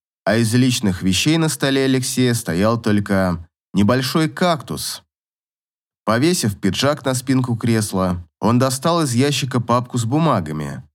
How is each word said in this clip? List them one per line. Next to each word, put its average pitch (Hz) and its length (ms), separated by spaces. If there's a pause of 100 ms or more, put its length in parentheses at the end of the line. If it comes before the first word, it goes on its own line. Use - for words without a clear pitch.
(260)
а 104 120
из 113 160
личных 117 500
вещей 95 340
на 160 100
столе 135 380
Алексея 127 480
стоял 110 480
только 95 680 (260)
небольшой 131 560
кактус. 156 720 (1040)
Повесив 120 540
пиджак 135 460
на 131 80
спинку 127 420
кресла, 95 680 (160)
он 120 200
достал 147 440
из 131 100
ящика 131 460
папку 123 380
с 113 80
бумагами 78 800 (120)